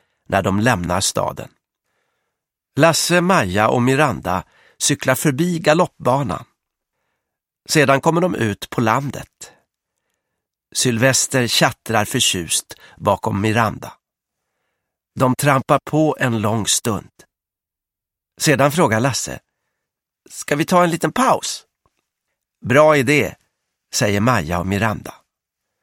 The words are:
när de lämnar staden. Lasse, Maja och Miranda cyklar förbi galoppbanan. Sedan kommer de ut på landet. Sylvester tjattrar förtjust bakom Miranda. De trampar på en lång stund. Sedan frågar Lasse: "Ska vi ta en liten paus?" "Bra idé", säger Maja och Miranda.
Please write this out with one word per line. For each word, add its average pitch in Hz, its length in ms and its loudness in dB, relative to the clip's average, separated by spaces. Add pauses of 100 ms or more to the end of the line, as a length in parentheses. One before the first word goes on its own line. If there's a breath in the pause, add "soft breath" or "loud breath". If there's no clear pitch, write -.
(280)
när 98 140 2
de 98 180 0
lämnar 95 420 0
staden. - 480 -6 (1300)
Lasse, 165 460 2
Maja 113 460 2
och 127 140 2
Miranda 127 600 0 (340 soft breath)
cyklar - 380 0
förbi 160 440 -2
galoppbanan. 143 880 0 (1200)
Sedan 139 320 4
kommer 165 200 2
de 175 140 0
ut 107 340 -4
på - 120 -4
landet. 123 720 -4 (1200)
Sylvester 123 720 0
tjattrar 113 580 -2
förtjust - 680 -4 (240 loud breath)
bakom 101 440 -2
Miranda. 110 560 -2 (1200)
De 127 160 2
trampar 139 500 0
på 156 340 0
en 113 220 -2
lång 104 260 -2
stund. - 440 -4 (1300)
Sedan 139 300 2
frågar 135 280 0
Lasse: 120 400 -4 (880)
"Ska - 260 -6
vi 156 100 0
ta 175 180 4
en 175 60 2
liten 160 220 -2
paus?" - 540 -2 (1000)
"Bra 151 320 6
idé", 131 380 0 (580)
säger 101 260 0
Maja 95 400 0
och 92 80 -4
Miranda. 101 480 -4 (680)